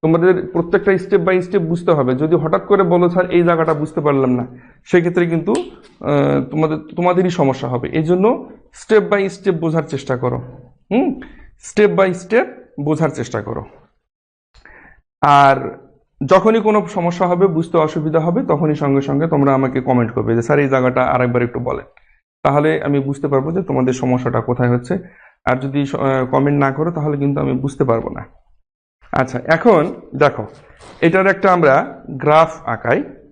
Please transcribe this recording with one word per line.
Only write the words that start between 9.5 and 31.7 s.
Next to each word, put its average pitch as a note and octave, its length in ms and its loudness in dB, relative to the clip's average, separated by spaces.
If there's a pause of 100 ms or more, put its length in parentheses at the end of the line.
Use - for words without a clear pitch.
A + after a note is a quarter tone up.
বোঝার D#3+ 240 -2
চেষ্টা C3+ 340 -6
করো। B2 200 -4 (540)
হুম? C4 280 0 (440)
step G3+ 320 2
by F#3+ 180 2
step A3 320 0 (380)
বোঝার D3+ 260 0
চেষ্টা A2+ 320 -6
করো। G#2 240 -10 (1600)
আর C#3+ 640 4 (400)
যখনই G#3+ 360 4
কোনো G#3+ 260 0
সমস্যা F3 400 -2
হবে, F3 200 2
বুঝতে E3 300 0
অসুবিধা D#3 420 0
হবে, F3 240 0
তখনই D3+ 320 0
সঙ্গে C#3 260 0
সঙ্গে C#3+ 260 -2
তোমরা C#3 260 2
আমাকে C3 280 0
কমেন্ট B2 320 0
করবে A2+ 220 0
যে, A#2 60 0
"স্যার, C#3+ 180 2
এই C#3 100 0
জায়গাটা B2+ 340 0
আরেকবার B2 380 0
একটু B2 180 -4
বলেন।" C3+ 260 -6 (580)
তাহলে D3 400 2
আমি C#3+ 160 0
বুঝতে C#3 280 -4
পারবো C#3 240 0
যে E3 120 -2
তোমাদের C3 300 0
সমস্যাটা B2+ 480 -2
কোথায় B2 280 0
হচ্ছে। A#2+ 280 -2 (480)
আর B2+ 120 0
যদি C#3 280 -2
স-, C#3 100 -8
আহ, C3 300 -2
কমেন্ট C#3 340 0
না C3+ 120 2
করো, D#3 200 -4
তাহলে D3+ 260 -4
কিন্তু C#3+ 240 -2
আমি C3+ 120 -2
বুঝতে C3+ 300 -4
পারবো A2+ 260 -2
না। - 160 -12 (840)
আচ্ছা, B2 340 -2
এখন D#3+ 500 2 (200)
দেখো, C3+ 320 0 (540)
এটার F#3+ 260 4
একটা F#3+ 260 2
আমরা D#3+ 560 2